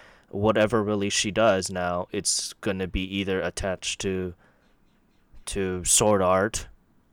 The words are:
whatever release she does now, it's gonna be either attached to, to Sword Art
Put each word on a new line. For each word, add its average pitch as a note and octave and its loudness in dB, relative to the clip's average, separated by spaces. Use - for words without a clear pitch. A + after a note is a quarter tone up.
whatever G#2+ 2
release G2+ 0
she - -2
does G2 4
now, F2+ -2
it's - -4
gonna F#2+ -4
be F#2 -4
either F#2+ -2
attached - -6
to, F#2 -4
to F#2 -4
Sword G#2 4
Art F#2 2